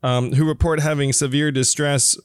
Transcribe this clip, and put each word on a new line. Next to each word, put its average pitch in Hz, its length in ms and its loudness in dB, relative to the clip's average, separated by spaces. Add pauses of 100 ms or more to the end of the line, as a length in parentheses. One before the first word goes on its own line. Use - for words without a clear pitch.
um, 127 300 0
who 151 140 2
report 156 340 0
having 143 320 0
severe 143 400 0
distress 135 720 0